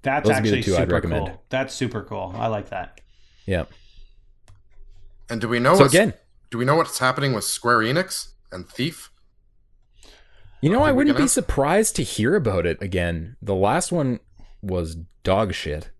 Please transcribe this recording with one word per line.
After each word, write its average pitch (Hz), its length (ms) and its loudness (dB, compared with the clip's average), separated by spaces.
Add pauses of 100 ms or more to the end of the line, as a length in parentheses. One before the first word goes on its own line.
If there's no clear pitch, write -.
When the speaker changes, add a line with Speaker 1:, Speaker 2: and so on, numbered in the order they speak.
Speaker 1:
That's 139 260 0
Speaker 2:
Those 110 100 4
would 107 60 0
be 110 80 0
the 101 60 2
Speaker 1:
actually 101 160 0
Speaker 2:
two 87 40 2
I'd 82 60 2
Speaker 1:
super 85 120 0
Speaker 2:
recommend. 78 320 -2
Speaker 1:
cool. - 220 -14
That's 131 240 -4
super 113 300 -4
cool. 92 340 -10
I 113 100 -4
like 104 220 -4
that. 90 320 -12 (440)
Speaker 2:
Yeah. 90 200 -2 (1600)
Speaker 3:
And 113 120 -6
do 117 60 -4
we 120 120 0
know 139 160 6
Speaker 2:
So 196 80 6
Speaker 3:
what's, 131 100 4
Speaker 2:
again, 190 200 6 (380)
Speaker 3:
do 117 60 -8
we 123 80 -2
know 139 100 4
what's - 240 0
happening 131 340 0
with 104 100 -2
Square 117 360 2
Enix 143 500 -2 (220)
and 92 160 -14
Thief? - 420 -6 (1500)
Speaker 2:
You - 80 2
know, 233 140 4
Speaker 3:
Are 302 60 4
Speaker 2:
I - 20 4
Speaker 3:
we 254 60 4
Speaker 2:
wouldn't 285 200 4
Speaker 3:
gonna 277 80 4
Speaker 2:
be 247 40 0
surprised 185 680 2
to 156 80 -2
hear 123 320 0
about 98 300 0
it 82 160 -2
again. 87 600 -4
The 101 140 -2
last 107 360 2
one 135 280 0 (420)
was 87 340 -4 (280)
dog 98 300 2
shit 78 360 -8 (100)